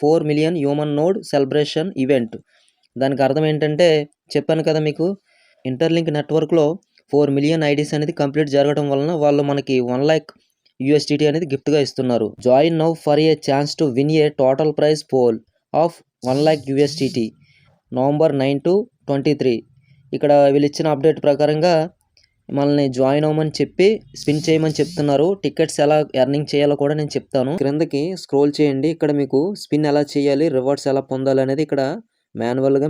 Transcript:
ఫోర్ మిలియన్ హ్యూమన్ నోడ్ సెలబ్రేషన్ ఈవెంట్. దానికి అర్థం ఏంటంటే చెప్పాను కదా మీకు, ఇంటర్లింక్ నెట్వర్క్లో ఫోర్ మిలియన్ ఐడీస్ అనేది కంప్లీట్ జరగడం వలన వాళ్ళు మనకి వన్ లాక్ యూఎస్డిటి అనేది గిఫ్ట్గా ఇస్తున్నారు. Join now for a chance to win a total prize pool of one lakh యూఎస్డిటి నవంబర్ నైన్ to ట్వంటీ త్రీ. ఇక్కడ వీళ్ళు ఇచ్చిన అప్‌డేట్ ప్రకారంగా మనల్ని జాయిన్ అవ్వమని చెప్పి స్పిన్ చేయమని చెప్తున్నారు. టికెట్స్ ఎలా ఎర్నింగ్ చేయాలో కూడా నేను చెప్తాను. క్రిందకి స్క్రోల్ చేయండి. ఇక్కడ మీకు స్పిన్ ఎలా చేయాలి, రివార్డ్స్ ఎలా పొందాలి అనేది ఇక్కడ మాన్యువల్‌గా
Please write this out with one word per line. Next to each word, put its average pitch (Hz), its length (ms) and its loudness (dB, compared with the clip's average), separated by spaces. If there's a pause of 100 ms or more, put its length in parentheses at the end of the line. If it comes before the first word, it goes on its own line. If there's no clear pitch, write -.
ఫోర్ 156 300 2
మిలియన్ 156 320 0
హ్యూమన్ 147 360 -2
నోడ్ 175 180 0 (140)
సెలబ్రేషన్ 147 600 -2 (120)
ఈవెంట్. 127 320 0 (600)
దానికి 135 300 -2
అర్థం 143 240 0
ఏంటంటే 151 380 2 (460)
చెప్పాను 156 340 0
కదా 156 200 0
మీకు, 151 180 -2 (580)
ఇంటర్లింక్ 160 540 0
నెట్వర్క్లో 156 480 0 (460)
ఫోర్ 143 260 4
మిలియన్ 156 320 0
ఐడీస్ 147 280 -2
అనేది 151 220 -4
కంప్లీట్ 143 360 -2
జరగడం 143 360 2
వలన 143 220 -2 (100)
వాళ్ళు 147 260 2
మనకి 135 280 -2 (120)
వన్ 131 220 0
లాక్ 156 180 -2 (500)
యూఎస్డిటి 147 520 0
అనేది 165 220 -4
గిఫ్ట్గా 143 320 0
ఇస్తున్నారు. 120 420 -2 (200)
Join 143 240 4 (100)
now 165 100 0 (120)
for 147 140 2 (120)
a 156 40 4 (140)
chance 143 320 0
to 160 60 2 (120)
win 147 140 2 (100)
a 147 80 2 (120)
total 139 280 2 (100)
prize 151 320 2
pool 123 220 2 (380)
of 160 200 0 (380)
one 139 180 0
lakh 151 240 0
యూఎస్డిటి 139 540 -2 (680)
నవంబర్ 143 420 0 (100)
నైన్ 139 240 -2
to 180 80 2 (320)
ట్వంటీ 143 340 0
త్రీ. 127 140 0 (560)
ఇక్కడ 143 200 0 (220)
వీళ్ళు 143 140 2
ఇచ్చిన 156 260 -4
అప్‌డేట్ 143 240 0 (100)
ప్రకారంగా 151 480 2 (720)
మనల్ని 143 360 0 (120)
జాయిన్ 135 300 2
అవ్వమని 151 320 -2
చెప్పి 160 280 0 (340)
స్పిన్ 151 260 -2
చేయమని 160 320 0
చెప్తున్నారు. 147 480 0 (180)
టికెట్స్ 160 400 -2
ఎలా 151 120 4 (240)
ఎర్నింగ్ 139 300 0
చేయాలో 147 300 2
కూడా 143 180 0
నేను 151 160 -6
చెప్తాను. 131 460 -2
క్రిందకి 143 420 -2 (200)
స్క్రోల్ 143 360 0
చేయండి. 143 360 0
ఇక్కడ 156 160 -2 (100)
మీకు 135 200 0 (220)
స్పిన్ 151 280 -2
ఎలా 147 120 2 (120)
చేయాలి, 143 320 0 (100)
రివార్డ్స్ 135 340 -2
ఎలా 135 200 0
పొందాలి 135 340 0
అనేది 135 220 -2
ఇక్కడ 139 160 -2 (520)
మాన్యువల్‌గా 131 560 0